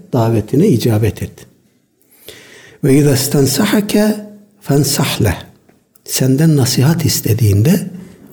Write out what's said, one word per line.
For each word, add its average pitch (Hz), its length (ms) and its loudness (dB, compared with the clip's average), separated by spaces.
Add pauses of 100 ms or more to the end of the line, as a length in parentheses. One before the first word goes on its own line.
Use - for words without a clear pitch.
(120)
davetine 117 560 0
icabet 113 540 0
et. 95 100 -10 (1500)
"Ve 135 140 4
izâ 143 160 4
istensahake 208 1120 0 (340)
fensah - 640 -2
leh." 101 220 -2 (600)
Senden 143 520 2
nasihat 135 480 0
istediğinde 110 840 0 (420)